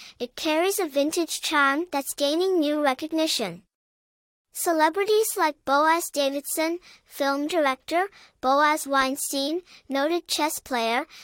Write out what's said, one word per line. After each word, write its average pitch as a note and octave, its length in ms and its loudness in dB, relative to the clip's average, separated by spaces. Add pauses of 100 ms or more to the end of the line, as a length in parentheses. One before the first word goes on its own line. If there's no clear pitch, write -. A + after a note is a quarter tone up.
(200)
it B3 160 -10
carries E4 420 0
a F#4+ 80 0
vintage D4 560 -2
charm C#4+ 500 0
that's C#4 220 -4
gaining E4+ 460 0
new D4 200 0
recognition. D4 840 -2 (880)
Celebrities F#4+ 840 2
like D#4 300 -2
Boaz D#4 460 2
Davidson, C#4+ 680 -2 (260)
film C#4 440 -2
director, D#4+ 640 0 (300)
Boaz D4 460 2
Weinstein, C#4 760 -2 (260)
noted D4+ 380 0
chess D#4 320 -2
player, A#3+ 480 -2 (160)